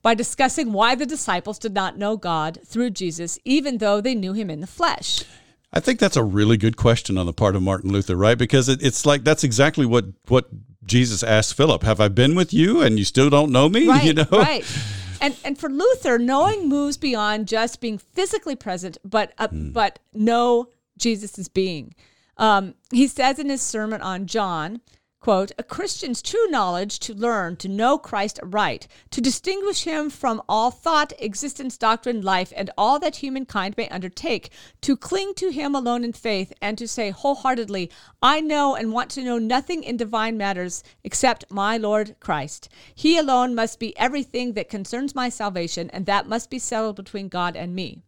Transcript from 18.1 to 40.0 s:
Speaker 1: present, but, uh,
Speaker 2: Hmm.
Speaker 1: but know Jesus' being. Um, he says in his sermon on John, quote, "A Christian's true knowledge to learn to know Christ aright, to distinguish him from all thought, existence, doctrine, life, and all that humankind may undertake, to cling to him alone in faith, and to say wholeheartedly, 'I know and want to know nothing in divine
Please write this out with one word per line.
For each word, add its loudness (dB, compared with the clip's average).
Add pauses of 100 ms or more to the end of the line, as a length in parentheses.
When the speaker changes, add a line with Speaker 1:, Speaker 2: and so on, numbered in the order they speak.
Speaker 1:
present, -8
but, -2
uh, -4
Speaker 2:
Hmm. -6
Speaker 1:
but 0 (140)
know 2 (280)
Jesus' -4
being. -4 (400)
Um, 2 (180)
he 6
says 0
in -4
his -4
sermon -4
on -6
John, -4 (400)
quote, 2
"A -10
Christian's -8
true 0
knowledge -2
to -10
learn -2
to -12
know 2
Christ -6
aright, -4 (240)
to -4
distinguish -2
him -4
from -4
all 2
thought, -2
existence, -10
doctrine, 0
life, -2
and -6
all 2
that -4
humankind -6
may -6
undertake, -6 (320)
to 0
cling -4
to -2
him -2
alone -2
in -6
faith, -4
and -4
to -10
say -4
wholeheartedly, -2 (320)
'I 4
know 2
and -4
want -2
to -8
know -2
nothing -2
in -6
divine -2